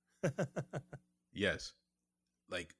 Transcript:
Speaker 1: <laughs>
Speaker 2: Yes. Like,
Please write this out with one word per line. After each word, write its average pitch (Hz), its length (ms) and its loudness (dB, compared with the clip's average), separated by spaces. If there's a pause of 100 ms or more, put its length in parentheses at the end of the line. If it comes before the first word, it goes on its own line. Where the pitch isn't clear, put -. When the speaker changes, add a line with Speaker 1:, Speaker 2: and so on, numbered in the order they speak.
(240)
Speaker 1:
<laughs> - 840 -2 (260)
Speaker 2:
Yes. 90 420 2 (760)
Like, - 300 -4